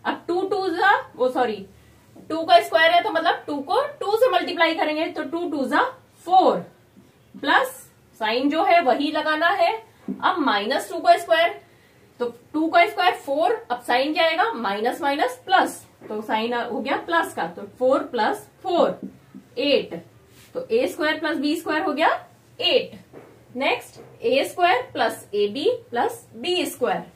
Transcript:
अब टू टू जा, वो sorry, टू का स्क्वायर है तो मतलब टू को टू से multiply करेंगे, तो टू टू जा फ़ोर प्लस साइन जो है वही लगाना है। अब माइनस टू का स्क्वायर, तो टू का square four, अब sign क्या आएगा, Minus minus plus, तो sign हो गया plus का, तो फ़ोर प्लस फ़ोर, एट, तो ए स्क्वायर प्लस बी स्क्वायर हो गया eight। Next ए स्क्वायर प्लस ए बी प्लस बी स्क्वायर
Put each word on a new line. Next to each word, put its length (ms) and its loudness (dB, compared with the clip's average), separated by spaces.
अब 220 -4
टू 160 -2
टू 260 -2
जा, 220 2
वो 160 0
sorry, 340 -2
टू 140 -4
का 180 8
स्क्वायर 300 2
है 120 4
तो 80 -2
मतलब 360 0
टू 140 -6
को 200 0
टू 180 -2
से 140 4
multiply 440 2
करेंगे, 320 -2
तो 160 -8
टू 280 -6
टू 140 -2
जा 160 2
फ़ोर 320 4
प्लस 320 2
साइन 280 0
जो 140 0
है 200 6
वही 280 2
लगाना 400 0
है। 220 2
अब 160 2
माइनस 520 -2
टू 80 -6
का 180 6
स्क्वायर, 420 0
तो 60 -2
टू 140 0
का 180 4
square 300 0
four, 560 -2
अब 100 -4
sign 320 0
क्या 120 2
आएगा, 280 0
Minus 480 -2
minus 440 -2
plus, 380 2
तो 120 -6
sign 320 -2
हो 260 -4
गया 160 -2
plus 280 0
का, 120 -4
तो 160 -12
फ़ोर 240 2
प्लस 440 -4
फ़ोर, 360 2
एट, 360 0
तो 120 -6
ए 200 0
स्क्वायर 320 -2
प्लस 180 -4
बी 180 -2
स्क्वायर 280 -4
हो 100 -2
गया 160 2
eight। 320 0
Next 420 -4
ए 220 2
स्क्वायर 360 2
प्लस 400 -2
ए 140 0
बी 180 -6
प्लस 340 -4
बी 300 -2
स्क्वायर 340 -2